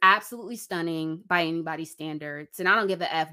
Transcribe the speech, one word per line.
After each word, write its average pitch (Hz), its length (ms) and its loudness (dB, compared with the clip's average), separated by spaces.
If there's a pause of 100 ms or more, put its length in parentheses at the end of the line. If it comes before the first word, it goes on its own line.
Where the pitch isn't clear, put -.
absolutely 214 560 4
stunning 165 680 -2
by 175 160 4
anybody's 165 480 -4
standards. 151 680 -10
And 180 60 -2
I 196 100 6
don't 214 100 2
give 180 160 -2
a 165 120 -2
F 160 180 0